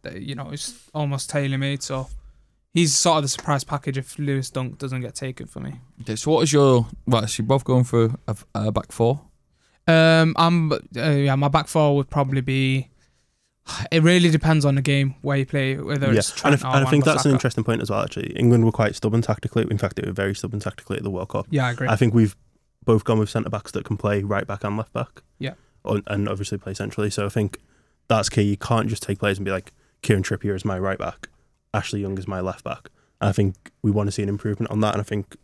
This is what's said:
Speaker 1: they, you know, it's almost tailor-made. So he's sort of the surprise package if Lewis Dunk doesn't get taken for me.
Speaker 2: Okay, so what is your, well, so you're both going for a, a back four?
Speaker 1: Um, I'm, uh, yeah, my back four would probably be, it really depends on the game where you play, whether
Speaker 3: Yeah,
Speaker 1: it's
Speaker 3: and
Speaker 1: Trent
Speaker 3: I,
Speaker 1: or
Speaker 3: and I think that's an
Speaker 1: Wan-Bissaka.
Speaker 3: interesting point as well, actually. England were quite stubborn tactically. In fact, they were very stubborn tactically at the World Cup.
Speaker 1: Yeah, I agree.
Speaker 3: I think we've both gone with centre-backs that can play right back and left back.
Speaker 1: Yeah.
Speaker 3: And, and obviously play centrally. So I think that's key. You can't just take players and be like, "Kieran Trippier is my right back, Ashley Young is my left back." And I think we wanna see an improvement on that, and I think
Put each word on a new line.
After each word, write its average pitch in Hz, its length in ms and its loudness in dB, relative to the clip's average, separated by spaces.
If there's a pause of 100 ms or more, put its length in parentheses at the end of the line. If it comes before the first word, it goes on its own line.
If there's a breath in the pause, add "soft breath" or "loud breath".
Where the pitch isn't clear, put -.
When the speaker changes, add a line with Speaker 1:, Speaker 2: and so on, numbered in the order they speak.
Speaker 1:
they, 170 160 -12
you 143 160 -10
know, 139 160 -12
it's - 420 -12
almost 143 380 -4
tailor-made. 139 540 -2
So 131 240 -6 (680)
he's 165 220 4
sort 165 220 4
of 151 40 2
the 139 60 -2
surprise - 340 -2
package 139 340 -6
if - 220 -8
Lewis 139 320 -2
Dunk 127 280 -6
doesn't 131 240 -6
get 123 120 -10
taken 131 320 -10
for - 140 -14
me. 131 140 -10 (260)
Speaker 2:
Okay, 113 160 -6
so 151 160 0
what 156 80 4
is 151 120 4
your, 135 360 6 (180)
well, 117 220 4
so - 140 -4
you're 110 40 -4
both 131 160 2
going 127 220 2
for 117 260 2 (160)
a, 104 100 -4 (200)
a 107 160 0
back - 180 -4
four? 120 300 0 (680)
Speaker 1:
Um, 160 500 6
I'm, 165 360 2
uh, - 60 -2 (180)
yeah, 139 400 2
my 139 100 2
back 143 220 0
four 151 260 2
would 143 160 0
probably 135 300 0
be, 131 500 0 (1040 loud breath)
it 165 100 4
really 175 280 6
depends 156 340 4
on 143 100 4
the 135 80 2
game 139 400 0
where 139 140 -2
you 135 100 -2
play, 135 300 -2
whether 139 360 -2
Speaker 3:
Yeah, 113 60 4
Speaker 1:
it's 98 120 0
Speaker 3:
and - 80 -10 (200)
Speaker 1:
Trent - 60 -6
Speaker 3:
I, 131 80 -2
Speaker 1:
or 135 60 4
Speaker 3:
and 139 80 4
I - 40 0
think 147 140 4
that's 151 200 2
an 143 60 4
Speaker 1:
Wan-Bissaka. 135 40 6
Speaker 3:
interesting 120 300 0
point 113 180 0
as - 80 -4
well, 104 120 0
actually. - 300 -8
England 117 320 6
were 113 80 4
quite 104 240 0
stubborn 113 260 0
tactically. - 480 -2
In 104 80 0
fact, 101 160 -2
they 101 100 -6
were 92 80 -4
very 98 220 -2
stubborn 104 240 -8
tactically - 380 -8
at - 80 -6
the 104 60 -6
World 92 180 -6
Cup. - 220 -6
Speaker 1:
Yeah, 135 160 0
I 120 40 -2
agree. 120 160 -6
Speaker 3:
I 117 80 2
think 110 200 4
we've 113 200 4 (500)
both 110 200 4
gone 110 160 2
with 104 100 0
centre-backs 104 420 -6
that 107 120 -6
can 107 120 -4
play 101 280 -2
right 101 220 -4
back 101 180 -8
and 104 120 -4
left 110 160 -8
back. - 300 -8 (160)
Speaker 1:
Yeah. - 160 -10 (300)
Speaker 3:
And, 104 240 -2
and 101 200 -4
obviously 101 300 -6
play 95 160 -12
centrally. 104 360 -4
So 101 160 -4
I - 20 -4
think 104 300 -2 (500)
that's 110 200 2
key. 110 140 2
You 101 140 0
can't 110 320 -2
just 110 160 -6
take 101 160 -6
players 98 180 0
and 101 60 -8
be 98 80 -4
like, 92 200 -8 (300)
"Kieran 95 220 2
Trippier 101 320 -4
is 95 80 -6
my 92 160 -4
right 95 180 -2
back, - 300 -10 (440)
Ashley 104 280 -2
Young 95 180 -4
is 95 80 -10
my 95 140 -6
left 92 240 -6
back." - 240 -12 (320)
And 101 80 2
I 98 40 4
think 98 380 -2 (120)
we 104 100 2
wanna 101 180 0
see 104 140 -4
an 98 40 -2
improvement 104 440 -4
on 107 80 0
that, 107 140 2
and 104 60 -2
I 104 40 -4
think - 400 -8